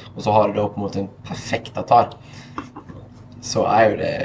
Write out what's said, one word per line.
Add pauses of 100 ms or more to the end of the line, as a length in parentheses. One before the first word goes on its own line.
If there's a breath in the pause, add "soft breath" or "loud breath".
(160 loud breath)
og
så
har
du
da
på
en
måte
en (140)
perfekt
tatar, (1300 loud breath)
så
er
jo
det (140)